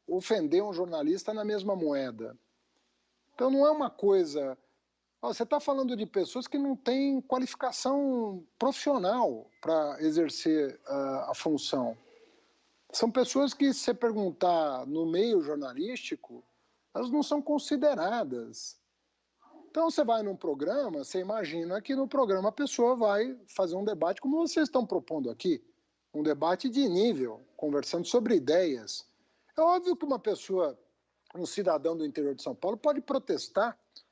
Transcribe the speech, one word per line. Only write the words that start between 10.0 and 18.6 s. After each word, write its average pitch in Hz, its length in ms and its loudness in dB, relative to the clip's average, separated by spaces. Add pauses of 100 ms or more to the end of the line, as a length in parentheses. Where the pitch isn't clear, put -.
a, 139 460 -4
a - 20 -2
função. 131 640 -2 (960)
São 233 180 2
pessoas 262 420 2
que, 277 200 2
se - 80 -6
você 247 120 0
perguntar 175 920 0
no 156 200 -2
meio 185 360 4
jornalístico, 143 1000 -6 (500)
elas 240 180 -4
não 294 100 2
são 294 200 0
consideradas. 240 1400 -2 (880)